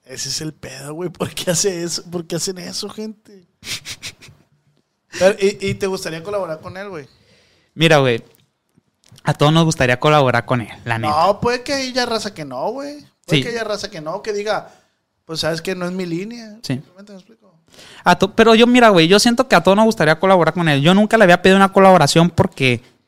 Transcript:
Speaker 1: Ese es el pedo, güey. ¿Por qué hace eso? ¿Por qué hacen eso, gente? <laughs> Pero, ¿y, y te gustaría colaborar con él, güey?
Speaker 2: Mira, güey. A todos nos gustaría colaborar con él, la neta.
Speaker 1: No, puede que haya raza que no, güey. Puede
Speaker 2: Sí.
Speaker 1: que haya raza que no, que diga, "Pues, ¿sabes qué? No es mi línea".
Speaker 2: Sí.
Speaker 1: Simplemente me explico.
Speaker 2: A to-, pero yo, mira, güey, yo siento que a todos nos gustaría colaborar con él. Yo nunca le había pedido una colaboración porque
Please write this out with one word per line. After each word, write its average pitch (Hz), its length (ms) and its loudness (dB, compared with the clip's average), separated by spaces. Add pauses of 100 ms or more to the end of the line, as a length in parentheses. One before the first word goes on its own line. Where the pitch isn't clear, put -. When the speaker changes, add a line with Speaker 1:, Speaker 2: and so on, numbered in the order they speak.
Speaker 1:
Ese 131 200 -12
es 135 120 -8
el 156 120 -10
pedo, 135 420 -16
güey. 170 160 -8
¿Por - 240 -10
qué - 160 -6
hace 175 320 -2
eso? 175 260 -8
¿Por 165 200 -10
qué 170 80 -8
hacen 185 220 -6
eso, 185 300 -12
gente? 214 560 -16 (160)
<laughs> - 760 -16 (840)
Pero, 196 220 2
¿y, 202 180 -2 (120)
y 196 40 -4
te 196 120 -6
gustaría 180 360 -8
colaborar 180 380 -8
con 180 160 -18
él, 202 120 -14
güey? 156 200 -16 (680)
Speaker 2:
Mira, 156 240 4
güey. 123 240 0 (1000)
A 147 100 0
todos 147 180 2
nos 165 120 2
gustaría 127 340 0
colaborar 135 460 2
con 127 160 -2
él, 107 80 -12 (160)
la 117 140 -4
neta. 147 140 -4 (140)
Speaker 1:
No, 202 140 0
puede 247 220 -4
que 294 100 -8
haya 254 340 -6
raza 214 260 -8
que 156 120 -14
no, 139 260 -8
güey. 285 300 -14 (240)
Puede 156 160 0
Speaker 2:
Sí. - 20 -4
Speaker 1:
que 247 60 -6
haya 233 160 -6
raza 208 260 -10
que 180 100 -14
no, 170 220 -10
que 220 100 -10
diga, 202 380 -6 (540)
"Pues, 160 160 -12
¿sabes 160 220 -6
qué? 190 120 -6
No 180 120 -8
es 180 60 -8
mi 185 140 -8
línea". 214 460 -10 (100)
Speaker 2:
Sí. 135 120 -8
Speaker 1:
Simplemente 190 380 -16
me 190 60 -20
explico. - 360 -20 (500)
Speaker 2:
A 180 120 4
to-, 190 200 -4
pero 226 180 6
yo, 226 140 6
mira, 247 220 6
güey, 170 180 4
yo 196 100 6
siento 240 300 0
que 202 80 4
a 175 60 4
todos 190 140 4
nos 220 100 4
gustaría 160 340 0
colaborar 180 340 2
con 170 140 -2
él. 143 120 2
Yo 165 140 4
nunca 214 240 2
le 214 60 6
había 175 180 4
pedido 190 140 6
una 196 160 4
colaboración 175 580 6
porque 131 520 -2 (260)